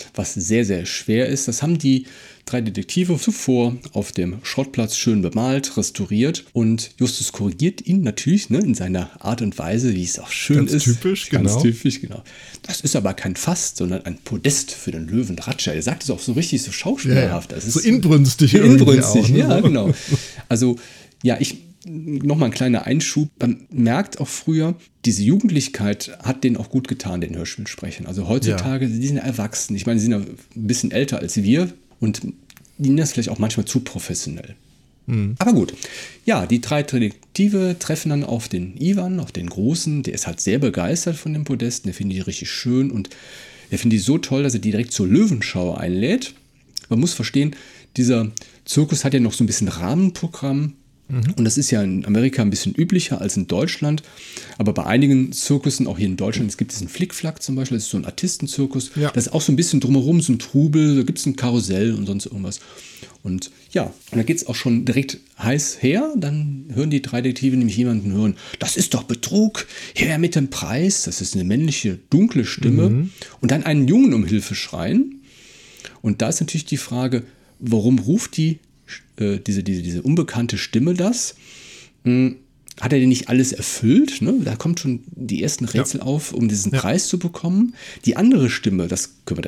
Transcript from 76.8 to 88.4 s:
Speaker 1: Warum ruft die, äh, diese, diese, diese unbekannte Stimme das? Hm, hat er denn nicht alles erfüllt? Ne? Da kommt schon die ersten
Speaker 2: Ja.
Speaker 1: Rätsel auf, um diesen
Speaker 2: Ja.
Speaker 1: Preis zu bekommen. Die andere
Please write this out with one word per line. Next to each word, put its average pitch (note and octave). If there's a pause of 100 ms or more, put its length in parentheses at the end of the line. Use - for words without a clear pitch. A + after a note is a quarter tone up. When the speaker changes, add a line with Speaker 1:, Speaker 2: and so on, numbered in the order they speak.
Speaker 1:
Warum A2+
ruft C3+
die, D#3+ (580)
äh, G2+
diese, G2
diese, F#2
diese F2
unbekannte A#2+
Stimme D3+
das? G3 (680)
Hm, B2+ (440)
hat B2+
er C#3+
denn B2+
nicht -
alles B2+
erfüllt? -
Ne? G#3+ (100)
Da A2
kommt E3
schon B2+
die G#2+
ersten C#3
Speaker 2:
Ja. A2
Speaker 1:
Rätsel -
auf, D3
um A#2
diesen G#2
Speaker 2:
Ja. C3
Speaker 1:
Preis B2+
zu F3+
bekommen. F3+ (300)
Die -
andere F#3+